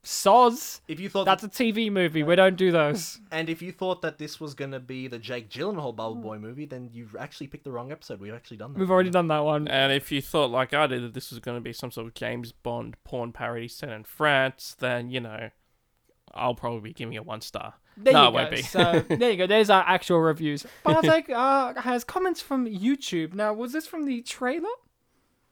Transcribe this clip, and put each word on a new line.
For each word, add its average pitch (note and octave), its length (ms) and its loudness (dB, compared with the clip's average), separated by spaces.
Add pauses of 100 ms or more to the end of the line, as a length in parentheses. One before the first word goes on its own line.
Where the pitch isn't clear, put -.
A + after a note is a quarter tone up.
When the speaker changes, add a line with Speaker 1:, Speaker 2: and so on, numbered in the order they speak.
Speaker 1:
soz. A#3 840 4
Speaker 2:
If D#3 120 -10
you F#3+ 100 -8
thought G3 160 -2
Speaker 1:
That's F#3+ 180 2
a G#3+ 40 -12
T A3+ 240 0
V A3 200 -2
movie. E3 320 0
We E3 120 4
don't F#3+ 200 6
do F3+ 160 4
those. D3 480 0 (120)
Speaker 2:
And D#3+ 180 -4
if E3 120 -6
you F3+ 100 -12
thought F3+ 300 -4
that D#3 160 -6
this D3+ 220 -12
was D3+ 160 -10
gonna C3+ 240 -10
be C3 280 -12
the A#2+ 120 -12
Jake A2+ 300 -10
Gyllenhaal D3+ 460 -6
Bubble A2+ 200 -6
Boy A2 240 -10
movie, B2 260 -12
then B2 280 -14
you've A2+ 220 -16
actually C#3 320 -12
picked C#3+ 180 -18
the C#3 60 -10
wrong B2 200 -10
episode. B2+ 280 -14
We've G2+ 140 -14
actually A#2 240 -18
done A2 160 -14
that E3 60 -6
Speaker 1:
We've F#3 100 0
Speaker 2:
one. F#3 60 4
Speaker 1:
already F#3 160 4
done F3 160 2
that D3+ 160 0
one. D3+ 240 0
Speaker 3:
And C3+ 260 2
if C#3 180 -2
you C#3+ 100 -2
thought, C#3+ 300 0
like B2+ 220 0
I D3 140 4
did, B2+ 160 -4
that A#2 100 -10
this - 180 -12
was A#2 80 -16
gonna A#2+ 220 -8
be A#2 120 -12
some A#2+ 180 -12
sort A#2 160 -12
of A#2 80 -18
James A#2 380 -8
Bond A#2+ 500 -8
porn A#2+ 300 -8
parody A#2 340 -8
set C#3+ 220 -14
in A2 140 -12
France, C3+ 760 2
then, B2 320 -2
you B2+ 80 -4
know, A2+ 300 -10 (880)
I'll B2 200 -2
probably A#2+ 240 -6 (100)
be - 40 -16
giving A2+ 200 -10
it G#2+ 140 -12
one A2 140 -10
star. - 340 -12 (200)
Speaker 1:
There A2 160 4
Speaker 3:
No, D3 120 10
Speaker 1:
you B2+ 60 10
Speaker 3:
it A#2 40 2
won't A#2 160 0
Speaker 1:
go. A2+ 60 -2
Speaker 3:
be. B2 80 -2
Speaker 1:
So, E3+ 420 4
Speaker 3:
<laughs> E3 120 0
Speaker 1:
there A#3+ 120 2
you G3+ 80 0
go. F3+ 80 2
There's G#3 240 4
our F#3+ 160 8
actual F3+ 320 2
reviews. D#3 480 0 (180)
Bartek, D#4+ 460 4
uh, C4 500 2
has B3 240 -2
comments F#4 380 -2
from C4 240 -2
YouTube. G3 720 -2
Now, G#3+ 180 -2
was A#3+ 180 -6
this D#4 140 -6
from D#4 200 -6
the B3 180 -4
trailer? D#4 480 -6 (800)